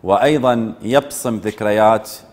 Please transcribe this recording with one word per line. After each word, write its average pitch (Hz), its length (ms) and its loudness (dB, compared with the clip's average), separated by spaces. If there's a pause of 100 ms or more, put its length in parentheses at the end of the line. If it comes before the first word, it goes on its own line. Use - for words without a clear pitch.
وأيضًا 120 760 0
يبصم 127 540 -2
ذكريات 107 720 0 (240)